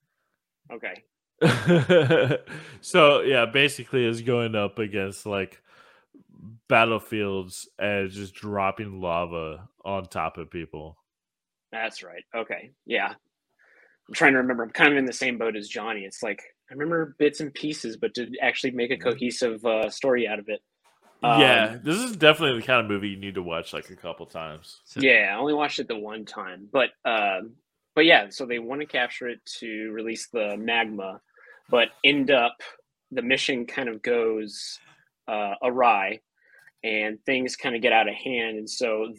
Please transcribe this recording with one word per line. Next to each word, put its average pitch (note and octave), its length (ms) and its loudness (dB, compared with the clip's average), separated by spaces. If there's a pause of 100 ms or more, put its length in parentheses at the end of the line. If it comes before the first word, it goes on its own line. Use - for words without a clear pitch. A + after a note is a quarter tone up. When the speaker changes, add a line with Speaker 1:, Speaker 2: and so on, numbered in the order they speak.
(720)
Speaker 1:
Okay. G#2+ 320 -12 (380)
Speaker 2:
<laughs> D3 960 4 (440)
So, D3 400 6
yeah, A#2+ 260 4
basically C3+ 580 2
it's A#2 160 0
going A#2 340 0
up G2+ 240 -2
against, G2 460 -4
like, G2 360 -6 (1040)
battlefields G#2+ 1000 0 (100)
and G2+ 320 -2
just G2 240 -12
dropping G2 680 -4
lava E2+ 640 -4 (160)
on G2 220 -6
top E2+ 320 -6
of D#2+ 120 -12
people. D#2+ 480 -14 (720)
Speaker 1:
That's A2+ 320 -8
right. F2 200 -18 (120)
Okay. A2+ 360 -8 (140)
Yeah. G#2 240 -2 (1000)
I'm - 60 -16
trying C#3+ 200 6
to C3 60 4
remember. B2+ 240 0
I'm A2 80 -8
kind D3+ 200 4
of C#3+ 60 2
in C3 80 2
the A#2+ 80 -2
same B2+ 240 -2
boat A2+ 180 -2
as G2+ 120 -10
Johnny. A2 340 -8
It's G2 220 -12
like, G#2 180 -6 (280)
I C3 40 -20
remember D#3 460 -2
bits D3 220 2
and C#3 120 -8
pieces, D3+ 440 -8
but A2 180 -4
to A#2+ 160 -8 (100)
actually B2+ 300 0
make B2 200 -4
a B2+ 40 0
Speaker 2:
Mm-hmm. - 140 -2
Speaker 1:
cohesive, A#2 560 -4
uh, A2 240 0
story B2 380 0
out G#2 120 -4
of G#2 100 -12
it. G#2 120 -8 (600)
Speaker 2:
Yeah, A#2+ 520 6
Speaker 1:
Um, A#2 100 -14
Speaker 2:
this D#3+ 140 0
is B3 180 -4
definitely D3+ 460 6
the G#2 40 -14
kind B2+ 140 4
of G#2+ 100 0
movie G2+ 200 -2
you F#2+ 80 -8
need G2 180 -10
to F#2 80 -4
watch, E2+ 300 -6
like, D2+ 160 -10
a F#2 60 -20
couple E2+ 300 -12
times. D#2+ 600 -14
Speaker 3:
So - 160 -8
Speaker 1:
Yeah, A2 320 6
I G#2 40 -4
only D3 160 0
watched D3 260 -2
it A#2 100 -8
the A2+ 80 -6
one G#2+ 280 -10
time. F#2+ 460 -14
But, B2+ 200 2 (120)
um, G#2+ 520 -2 (380)
but D#3 120 4
yeah, A#2+ 240 6
so C3 160 -10
they A#2+ 140 -4
wanna C3+ 260 -8
capture B2 420 -4
it A#2 160 -10 (160)
to A2 320 -8
release A2 380 -8
the G#2 280 -4
magma, G#2+ 600 -4 (500)
but A#2 200 4 (160)
end C#3+ 260 4
up, A#2+ 240 4 (560)
the B2+ 100 -4
mission B2+ 440 -2
kind B2+ 240 -6
of G#2+ 120 -10
goes, A2+ 800 -4 (480)
uh, G#2 340 -4
awry, A2+ 600 2 (640)
and G#2+ 420 -4
things B2+ 320 -2
kinda A#2+ 220 -4
get A#2 120 2
out A2 160 6
of G#2 80 -4
hand. A#2 420 -4
And G#2+ 120 -10
so A2+ 500 -4